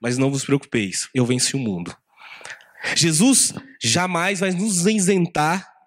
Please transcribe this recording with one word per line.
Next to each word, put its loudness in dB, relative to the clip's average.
mas -2
não 2
vos -2
preocupeis, -2
eu 2
venci 0
o -2
mundo." -6
Jesus 2
jamais 0
vai 0
nos 0
isentar 0